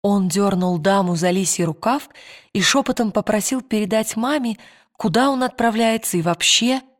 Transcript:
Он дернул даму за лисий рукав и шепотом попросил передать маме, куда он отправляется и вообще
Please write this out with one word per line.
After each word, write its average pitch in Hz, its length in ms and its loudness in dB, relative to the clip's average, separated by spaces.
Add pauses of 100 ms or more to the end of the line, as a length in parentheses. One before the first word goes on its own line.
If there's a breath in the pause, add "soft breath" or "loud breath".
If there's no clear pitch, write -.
Он 196 220 2
дернул 185 480 0
даму 180 400 2
за 180 140 0
лисий 180 340 0
рукав 214 460 -2 (420 loud breath)
и 202 80 0
шепотом 247 500 0
попросил 214 520 -2
передать 214 540 -2
маме, 240 420 -2 (400 loud breath)
куда 233 320 2
он 254 120 0
отправляется 226 760 0
и 165 40 0
вообще 226 600 0 (180)